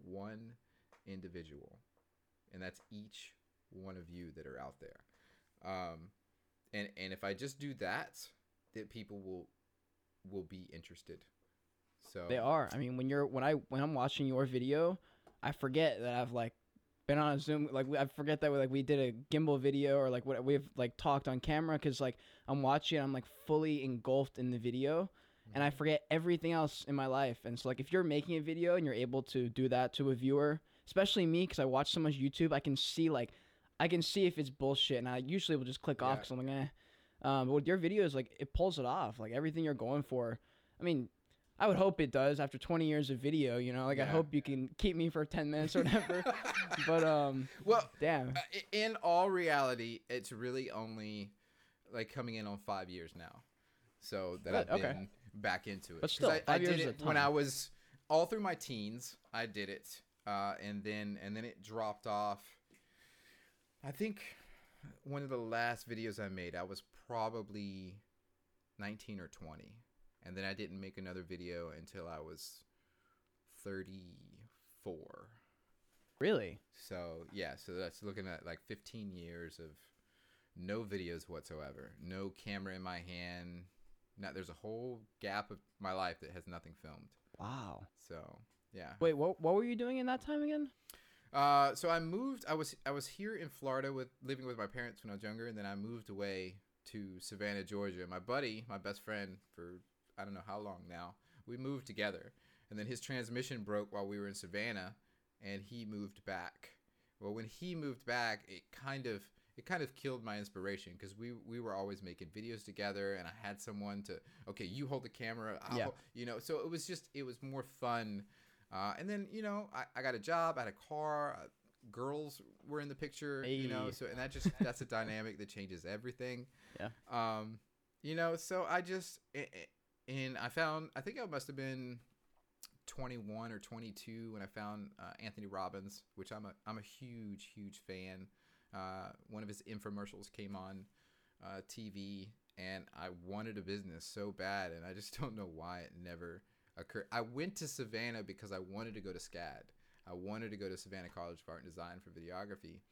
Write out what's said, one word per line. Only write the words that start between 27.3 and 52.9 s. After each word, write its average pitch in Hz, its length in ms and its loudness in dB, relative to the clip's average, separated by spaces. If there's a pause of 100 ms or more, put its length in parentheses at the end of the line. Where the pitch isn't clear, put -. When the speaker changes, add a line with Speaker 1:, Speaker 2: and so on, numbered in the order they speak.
Speaker 2:
And 120 120 -2
so, - 120 -2
like, 127 100 0
if 135 100 -4
you're 180 140 6
making 147 320 4
a 160 60 2
video 170 340 4
and 175 80 4
you're 135 100 4
able 123 280 2
to 127 260 2
do 127 220 4
that 123 240 4
to 139 160 4
a 131 40 6
viewer, 143 460 6 (260)
especially 196 380 6
me, 170 220 8
'cause - 120 -4
I 143 60 6
watch 131 280 4
so 170 80 4
much 156 200 6
YouTube, 151 320 4
I 139 80 4
can 139 160 4
see, - 320 4
like, 123 240 2 (480)
I 165 80 6
can 170 140 6
see 190 240 6
if 175 120 4
it's 139 120 2
bullshit, 135 480 4
and 123 100 0
I 127 80 0
usually 151 400 2
will 131 80 2
just 127 160 -6
click - 220 2
off 127 160 6
Speaker 1:
Yeah. - 60 -6
Speaker 2:
'cause - 80 -6
I'm 127 140 0
like, - 80 0
"Eh." 135 140 0 (540)
Um, 131 260 4
but 135 60 6
with 143 120 6
your 180 120 6
videos, 180 360 4
like, 131 240 -2
it 139 140 -4
pulls 175 260 4
it 131 60 2
off. 123 340 0
Like, 110 140 -4
everything 156 320 2
you're 151 80 4
going 131 300 2
for, 120 360 0 (400)
I - 40 -10
mean, 151 260 2 (520)
I 208 60 6
would 190 100 8
hope 190 240 6
it 135 120 4
does 139 260 6
after 143 200 0
twenty 165 280 2
years 151 240 4
of 131 80 0
video, 135 400 4
you 123 140 0
know, 131 140 0
like, 139 120 2
I 135 60 4
Speaker 1:
Yeah. 139 80 2
Speaker 2:
hope 160 200 6
you 147 100 4
can 131 260 0 (100)
keep 185 180 6
me 165 140 4
for 156 140 2
ten 151 260 0
minutes 156 240 2
or 262 80 8
whatever. 180 460 4
Speaker 1:
<laughs> 175 580 0
Speaker 2:
But, 160 160 8
um, 143 460 6 (160)
Speaker 1:
Well, 214 340 6
Speaker 2:
damn. 143 380 4
Speaker 1:
uh, 175 40 0 (140)
i-, 196 160 -2
in 214 260 2
all 175 320 8
reality, 135 800 4
it's 120 220 -4
really 123 400 -2
only, 107 640 -6 (600)
like, 113 200 -4
coming 120 240 -4
in 107 100 -6
on 101 120 -6
five 95 300 -4
years 87 280 -10